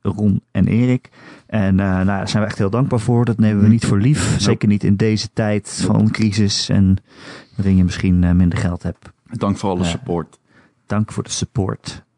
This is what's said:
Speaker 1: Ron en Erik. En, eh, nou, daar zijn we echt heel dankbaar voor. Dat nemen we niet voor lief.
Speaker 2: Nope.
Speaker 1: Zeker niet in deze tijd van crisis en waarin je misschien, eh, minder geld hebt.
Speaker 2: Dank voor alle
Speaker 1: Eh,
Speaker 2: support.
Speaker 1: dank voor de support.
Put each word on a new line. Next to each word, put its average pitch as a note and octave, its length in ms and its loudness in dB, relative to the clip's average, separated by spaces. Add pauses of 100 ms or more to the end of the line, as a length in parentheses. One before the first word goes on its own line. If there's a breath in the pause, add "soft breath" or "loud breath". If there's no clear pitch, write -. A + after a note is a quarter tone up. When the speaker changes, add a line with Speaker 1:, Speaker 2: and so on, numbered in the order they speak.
Speaker 1:
Ron G#2 400 -2 (100)
en - 160 0
Erik. B2 420 0 (380 loud breath)
En, G2 320 0
eh, G2 60 0
nou, F#2 200 0
daar G2+ 240 -2
zijn G#2+ 140 0
we G#2 60 -4
echt - 80 -8
heel G2+ 120 0
dankbaar B2 300 -2
voor. A#2+ 260 0
Dat A2 120 0
nemen G#2 260 2
we G#2+ 60 6
niet A2+ 160 4
voor G2+ 140 0
lief. C3+ 300 0
Speaker 2:
Nope. - 120 0
Speaker 1:
Zeker A2+ 260 0
niet G2+ 160 2
in G2 120 2
deze G#2+ 380 -2
tijd G#2 520 -4
van G#2+ 260 2
crisis G#2 580 0
en G2 260 4 (600 loud breath)
waarin F#2+ 200 2
je F#2 80 4
misschien, F2+ 400 0
eh, F2 80 2
minder F2 280 2
geld F2+ 240 -4
hebt. - 260 -10 (160)
Speaker 2:
Dank G2+ 320 -4
voor G#2 120 -4
alle F2+ 140 -2
Speaker 1:
Eh, F2 60 -2
Speaker 2:
support. E2+ 500 -6 (460 soft breath)
Speaker 1:
dank G#2+ 260 -4
voor A2 120 -8
de - 60 -16
support. - 760 -8 (140)